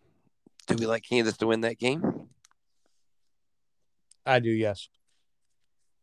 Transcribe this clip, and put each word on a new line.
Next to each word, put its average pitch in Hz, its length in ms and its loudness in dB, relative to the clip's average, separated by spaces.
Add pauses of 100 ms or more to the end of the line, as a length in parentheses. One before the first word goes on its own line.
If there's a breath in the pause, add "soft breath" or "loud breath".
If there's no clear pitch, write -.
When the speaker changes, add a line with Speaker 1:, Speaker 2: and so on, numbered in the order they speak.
(680)
Speaker 1:
Do 113 100 0
we 113 100 -2
like 110 220 -2
Kansas 117 300 2
to 110 80 0
win 113 160 0
that 117 160 -4
game? 139 500 -2 (2000)
Speaker 2:
I 131 140 4
do, 117 100 0
yes. 110 380 -2 (1160)